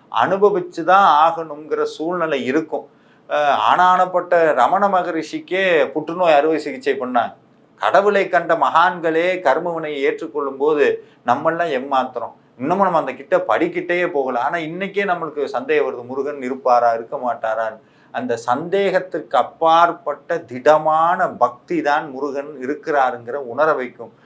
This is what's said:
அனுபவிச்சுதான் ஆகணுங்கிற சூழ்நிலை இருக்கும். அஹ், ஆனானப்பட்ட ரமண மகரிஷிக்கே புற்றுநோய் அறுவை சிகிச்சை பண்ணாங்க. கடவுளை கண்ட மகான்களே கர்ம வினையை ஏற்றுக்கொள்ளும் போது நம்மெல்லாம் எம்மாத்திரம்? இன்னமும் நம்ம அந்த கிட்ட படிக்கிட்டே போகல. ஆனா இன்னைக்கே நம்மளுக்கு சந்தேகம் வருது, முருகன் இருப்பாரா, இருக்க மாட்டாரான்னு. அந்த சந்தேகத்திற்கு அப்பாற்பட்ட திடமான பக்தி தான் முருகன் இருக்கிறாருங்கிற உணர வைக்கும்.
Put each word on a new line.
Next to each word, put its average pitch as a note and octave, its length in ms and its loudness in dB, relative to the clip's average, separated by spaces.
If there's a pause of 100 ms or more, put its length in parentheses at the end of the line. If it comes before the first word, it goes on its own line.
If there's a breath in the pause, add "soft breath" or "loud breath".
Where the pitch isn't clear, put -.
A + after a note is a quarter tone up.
(240 soft breath)
அனுபவிச்சுதான் F#3 840 2 (200)
ஆகணுங்கிற D#3 560 -4
சூழ்நிலை D#3 600 -4
இருக்கும். D3+ 420 -4 (420 soft breath)
அஹ், D3 260 2 (180)
ஆனானப்பட்ட F3 800 4
ரமண D#3+ 340 2
மகரிஷிக்கே E3+ 1040 0
புற்றுநோய் E3 420 0
அறுவை D3+ 260 4
சிகிச்சை C3 400 -4
பண்ணாங்க. B2 340 -2 (420)
கடவுளை F#3+ 540 2
கண்ட E3 260 2
மகான்களே E3 840 2
கர்ம E3 340 0
வினையை D3+ 300 -6
ஏற்றுக்கொள்ளும் D3 540 -4
போது C#3+ 480 2 (200 loud breath)
நம்மெல்லாம் D#3+ 460 0
எம்மாத்திரம்? B2+ 600 -4 (240 soft breath)
இன்னமும் E3+ 260 0
நம்ம F3 160 2
அந்த C3 140 -4
கிட்ட C3+ 240 -2
படிக்கிட்டே F3 680 0
போகல. C3 320 -2
ஆனா D3+ 180 -2
இன்னைக்கே G3 480 -6
நம்மளுக்கு D#3+ 400 -4
சந்தேகம் C3 480 0
வருது, A#2+ 120 -12
முருகன் C#3 360 -6
இருப்பாரா, B2 520 2
இருக்க A#2 240 -6
மாட்டாரான்னு. A2+ 600 -4 (320 soft breath)
அந்த A#2+ 260 -4
சந்தேகத்திற்கு E3+ 1000 -2
அப்பாற்பட்ட D#3+ 1000 0
திடமான D#3 880 2
பக்தி B2+ 540 -2
தான் C#3+ 300 0
முருகன் C#3 500 -8
இருக்கிறாருங்கிற B2+ 680 -2
உணர C#3+ 420 0
வைக்கும். A#2+ 400 -8 (120 soft breath)